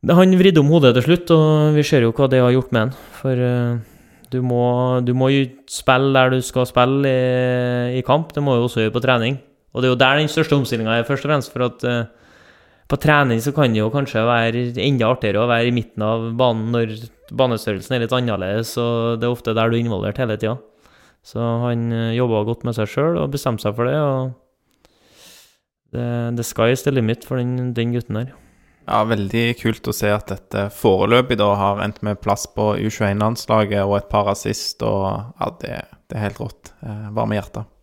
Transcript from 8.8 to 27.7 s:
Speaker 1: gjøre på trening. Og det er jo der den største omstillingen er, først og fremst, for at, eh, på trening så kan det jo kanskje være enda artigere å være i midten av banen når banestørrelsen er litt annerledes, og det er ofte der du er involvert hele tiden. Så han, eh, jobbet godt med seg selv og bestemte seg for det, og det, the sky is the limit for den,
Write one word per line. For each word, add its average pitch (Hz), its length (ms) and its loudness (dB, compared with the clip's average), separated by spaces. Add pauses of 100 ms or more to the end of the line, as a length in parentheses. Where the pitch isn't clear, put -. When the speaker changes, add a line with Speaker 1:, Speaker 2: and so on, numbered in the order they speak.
Speaker 1:
gjøre 110 100 -2
på 120 80 -2
trening. 127 380 0 (320)
Og 117 80 -4
det 127 80 2
er 127 80 2
jo 123 60 2
der 135 180 4
den 151 100 0
største 156 240 0
omstillingen 113 380 -2
er, 117 140 0
først 139 180 -4
og 147 80 0
fremst, 139 180 -4
for 123 160 -2
at, - 200 -8
eh, 120 160 -2 (880)
på 143 80 -2
trening 143 420 4
så 139 140 -4
kan 139 180 2
det 110 60 0
jo 110 120 0
kanskje 131 360 -2
være 117 400 0 (160)
enda 127 280 2
artigere 107 300 0
å 120 80 0
være 120 220 2
i - 20 0
midten 113 320 -4
av 113 220 -2 (100)
banen 117 380 0
når 113 160 0 (420)
banestørrelsen 113 600 -2
er 117 80 0
litt 117 100 -2
annerledes, 110 640 -2
og 117 400 -2
det 117 80 -2
er 123 80 0
ofte 113 220 -4
der 113 160 2
du 117 80 0
er - 20 -2
involvert 104 400 -4
hele 110 160 -2
tiden. 113 220 -4 (680)
Så - 140 -10 (240)
han, 117 320 -2
eh, 113 240 -2
jobbet 113 320 0
godt 120 160 -6
med 113 100 -4
seg 107 140 -4
selv 165 320 -2
og 139 100 -4
bestemte 123 300 -4
seg 104 160 -2
for 120 100 0
det, 143 80 -2
og 131 380 -2 (1600)
det, 120 100 -4 (320)
the 117 80 -4
sky 113 300 0
is 127 80 -10
the 143 80 0
limit 117 340 0
for 131 140 -4
den, 123 340 -4